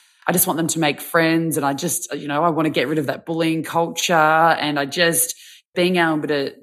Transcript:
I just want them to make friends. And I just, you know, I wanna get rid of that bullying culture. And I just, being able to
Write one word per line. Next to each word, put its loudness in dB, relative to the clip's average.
I 0
just 0
want -2
them -2
to -2
make 0
friends. 2
And 0
I 0
just, -6
you -10
know, -2
I 4
wanna 0
get 0
rid -2
of -2
that -6
bullying -2
culture. -2
And 4
I -2
just, 0
being 2
able 2
to -2